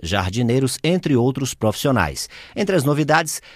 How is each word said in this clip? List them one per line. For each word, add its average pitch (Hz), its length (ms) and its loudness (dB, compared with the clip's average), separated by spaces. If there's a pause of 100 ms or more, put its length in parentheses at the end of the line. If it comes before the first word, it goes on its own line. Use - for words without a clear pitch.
jardineiros, 113 800 0
entre 160 320 2
outros 131 360 0
profissionais. 107 760 0 (260)
Entre 190 220 0
as 139 80 2
novidades, 151 580 0 (140)